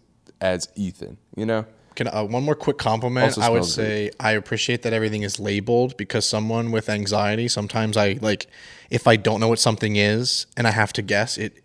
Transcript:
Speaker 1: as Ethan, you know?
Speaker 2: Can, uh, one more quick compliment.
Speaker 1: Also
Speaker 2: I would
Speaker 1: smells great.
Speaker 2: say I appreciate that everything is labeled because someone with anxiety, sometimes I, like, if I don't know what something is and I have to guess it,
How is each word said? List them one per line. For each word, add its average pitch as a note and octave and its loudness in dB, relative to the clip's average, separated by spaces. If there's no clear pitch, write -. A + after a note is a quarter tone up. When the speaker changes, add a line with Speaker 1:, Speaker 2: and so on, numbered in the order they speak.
Speaker 1:
as F#2 -2
Ethan, - -8
you A2 -4
know? A2 -2
Speaker 2:
Can, A2+ -4
uh, G#2+ -4
one A#2+ -2
more D3+ 0
quick - -2
compliment. B2 0
Speaker 1:
Also G#2+ -2
Speaker 2:
I A#2 4
would A#2 4
Speaker 1:
smells E2+ -4
great. A2 -2
Speaker 2:
say G#2+ -2
I A2 2
appreciate A2+ -2
that A2+ -2
everything G#2+ 0
is G2+ -4
labeled A#2+ 0
because G#2 -2
someone A2+ -2
with A2+ -2
anxiety, G#2 0
sometimes G#2+ -2
I, G#2 2
like, G#2+ -2
if A#2+ -2
I A2+ 10
don't G#2+ 0
know A2+ 4
what A2+ 2
something G#2+ 2
is G#2+ 2
and A#2+ 0
I G#2+ 4
have G#2 2
to A2+ -4
guess G2+ 0
it, G#2 -8